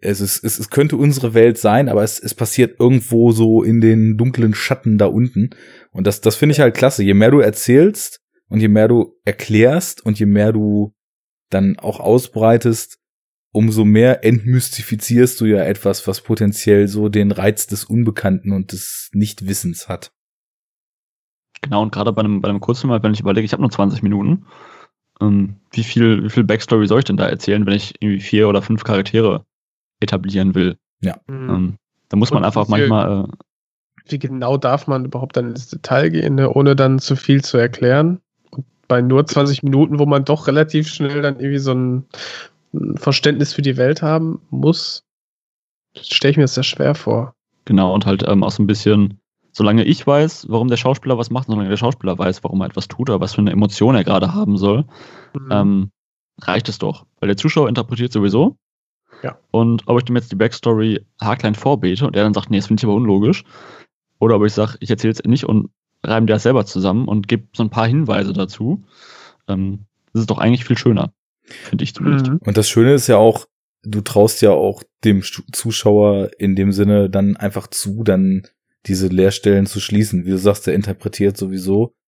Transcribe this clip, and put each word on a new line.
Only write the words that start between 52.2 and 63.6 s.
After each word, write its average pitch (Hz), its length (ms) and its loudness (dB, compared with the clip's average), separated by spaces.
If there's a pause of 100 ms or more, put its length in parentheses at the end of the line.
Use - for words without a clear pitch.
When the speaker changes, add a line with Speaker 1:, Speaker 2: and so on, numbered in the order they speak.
Speaker 2:
warum 95 160 -4
er 92 60 -4
etwas - 220 -10
tut - 200 -8
oder 95 120 0
was 95 140 -6
für - 60 -2
eine 101 120 0
Emotion 104 420 2
er 101 100 2
gerade 95 300 0
haben 104 240 -2
soll, 101 260 0 (480)
Speaker 3:
Mhm. 135 180 -12
Speaker 2:
ähm, 101 400 0 (520)
reicht 101 260 -2
es - 100 -12
doch. - 280 -8 (140)
Weil 101 80 -4
der 101 100 0
Zuschauer 156 320 0
interpretiert 120 420 -4
sowieso. 107 460 0 (640)
Speaker 3:
Ja. - 160 -12 (120)
Speaker 2:
Und 113 360 0
ob 120 120 2
ich 123 60 -2
dem 120 120 -4
jetzt 120 160 -6
die 101 40 -8
Backstory 110 720 -2 (140)
haarklein 107 340 -2
vorbete 107 520 -2
und - 100 -4
er 101 80 2
dann 104 100 2
sagt, 101 160 -6
"Nee, 98 80 0
das 98 80 -4
find 110 140 0
ich - 40 -4
aber 104 100 0
unlogisch", 107 500 0 (720)